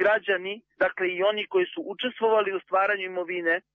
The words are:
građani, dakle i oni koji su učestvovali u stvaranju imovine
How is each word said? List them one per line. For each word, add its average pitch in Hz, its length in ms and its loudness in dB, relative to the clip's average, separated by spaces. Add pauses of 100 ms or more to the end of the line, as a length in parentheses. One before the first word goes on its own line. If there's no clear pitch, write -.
građani, 202 520 0 (240)
dakle 185 280 0 (100)
i 175 60 -2
oni 208 240 0
koji 180 200 2
su - 200 -10
učestvovali 214 680 0
u 170 40 -8
stvaranju 196 440 0
imovine 180 560 -2 (140)